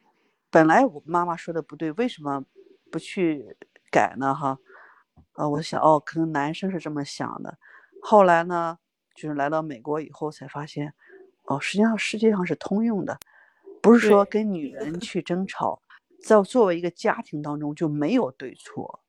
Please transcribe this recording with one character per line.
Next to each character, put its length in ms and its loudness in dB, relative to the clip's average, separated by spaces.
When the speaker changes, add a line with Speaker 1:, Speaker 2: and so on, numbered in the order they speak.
Speaker 1:
本 160 6
来 180 6
我 220 -4
妈 200 -2
妈 120 -4
说 160 -10
的 80 -4
不 140 -12
对， 160 -6
为 160 -2
什 160 -12
么 200 -4
不 60 -6
去 580 -4
改 260 2
呢 160 -2
哈？ 240 -4
呃， 120 -4
我 140 -2
想， 180 -6
哦， 240 4
可 160 -8
能 120 0
男 200 -2
生 200 -6
是 80 -4
这 100 -10
么 160 -6
想 380 -8
的。 160 -16
后 220 6
来 200 6
呢， 360 -4
就 160 -10
是 60 -4
来 160 -2
到 100 -2
美 180 -10
国 220 -6
以 100 -12
后 200 -8
才 160 -18
发 180 -12
现， 280 -10
哦， 140 -4
实 180 -6
际 60 4
上 140 0
世 200 -6
界 140 2
上 140 0
是 100 -2
通 280 -4
用 220 -2
的， 120 -8
不 160 10
是 120 4
说 160 8
跟 280 -2
女 180 -6
人 280 -8
去 220 -6
争 260 -4
吵， 400 -4
Speaker 2:
对。 20 -20
Speaker 1:
在 220 6
作 220 2
为 120 0
一 40 -8
个 100 -2
家 300 -2
庭 200 -10
当 180 -6
中 140 -6
就 160 -2
没 240 -2
有 180 0
对 240 -16
错。 540 -16